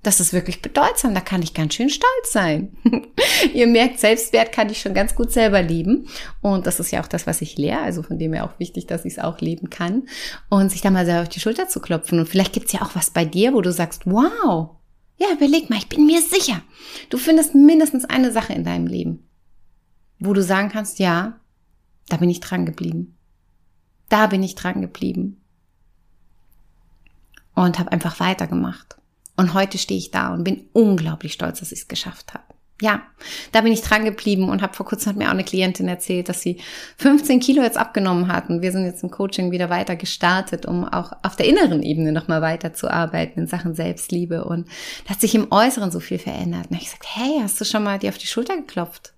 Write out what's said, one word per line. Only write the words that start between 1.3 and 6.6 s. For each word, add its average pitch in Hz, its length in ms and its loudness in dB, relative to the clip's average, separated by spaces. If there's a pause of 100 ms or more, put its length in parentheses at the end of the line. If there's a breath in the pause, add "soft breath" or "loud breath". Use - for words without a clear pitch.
ich 160 120 -6
ganz 156 200 -2
schön 254 160 0
stolz 494 420 0
sein. 170 520 0
<laughs> - 680 2
Ihr 240 140 4
merkt, 233 320 4
Selbstwert 226 540 2
kann 214 180 0
ich 220 100 -6
schon 202 140 -4
ganz 196 220 2
gut 233 160 0
selber 208 280 4
leben. 165 480 0 (320 loud breath)
Und 190 280 0